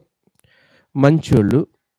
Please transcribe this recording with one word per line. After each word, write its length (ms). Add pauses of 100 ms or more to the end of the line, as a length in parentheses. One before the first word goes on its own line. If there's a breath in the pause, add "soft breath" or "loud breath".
(960)
మంచోళ్ళు. 720 (320)